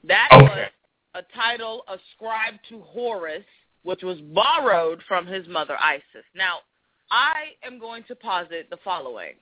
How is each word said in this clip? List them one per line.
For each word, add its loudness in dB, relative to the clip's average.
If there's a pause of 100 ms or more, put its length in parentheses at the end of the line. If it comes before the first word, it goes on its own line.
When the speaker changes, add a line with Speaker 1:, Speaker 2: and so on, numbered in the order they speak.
Speaker 1:
That 2
Speaker 2:
Okay. 12
Speaker 1:
was 2 (460)
a -12 (140)
title -6
ascribed -10 (100)
to -20
Horus, -8 (400)
which -8
was -8 (160)
borrowed 2
from -2
his -10
mother -6
Isis. -4 (100)
Now, -4 (520)
I 0 (180)
am -18
going -16
to -14
posit -8
the -14
following. -10